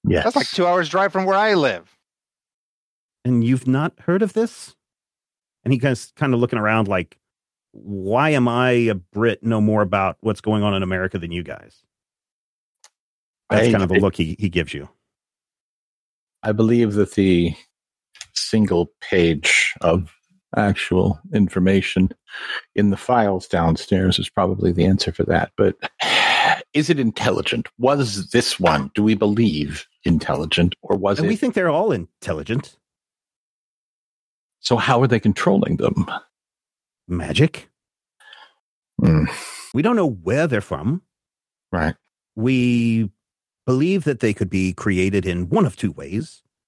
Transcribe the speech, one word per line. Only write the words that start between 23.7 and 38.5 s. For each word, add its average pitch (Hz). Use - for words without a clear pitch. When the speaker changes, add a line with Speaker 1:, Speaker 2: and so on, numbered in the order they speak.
Speaker 1:
is 98
probably 92
the 85
answer 95
for -
that. 85
But 98
<sighs> -
is 147
it 151
intelligent? 113
Was 123
this -
one, 76
do 104
we 107
believe, 101
intelligent, 80
or 95
was 98
Speaker 3:
And 165
Speaker 1:
it -
Speaker 3:
we 220
think 247
they're 180
all 170
intelligent. 85
Speaker 1:
So -
how 120
are 131
they 113
controlling -
them? -
Speaker 3:
Magic. 90